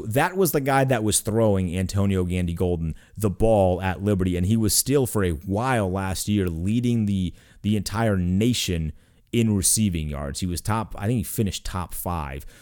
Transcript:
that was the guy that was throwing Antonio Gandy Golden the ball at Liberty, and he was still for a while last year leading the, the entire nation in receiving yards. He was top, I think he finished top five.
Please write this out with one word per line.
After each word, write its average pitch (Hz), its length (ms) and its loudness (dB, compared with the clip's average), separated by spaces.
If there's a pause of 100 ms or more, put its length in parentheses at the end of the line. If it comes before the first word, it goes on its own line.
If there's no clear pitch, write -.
that 160 300 0
was 180 160 2
the 147 80 0
guy 135 240 2
that 123 180 2
was 104 160 0
throwing 101 580 2
Antonio 95 460 0
Gandy 87 300 -2
Golden 82 420 -2 (220)
the 101 120 0
ball 95 520 4
at 92 200 -4
Liberty, 92 360 2
and 90 80 0
he 110 120 2
was 107 160 2
still 135 320 2
for 104 180 0
a 87 80 2
while 98 600 -2
last 95 380 -4
year 101 180 2
leading 110 580 0
the, 95 280 0 (280)
the 104 140 2
entire 104 420 0
nation 90 760 0 (380)
in 113 220 2
receiving 90 540 0
yards. 71 320 -6
He 95 60 -4
was 87 160 -4
top, 107 360 -4
I 101 100 -6
think 123 100 0
he 101 60 -2
finished - 420 -4
top 90 280 -8
five. 73 520 -6 (160)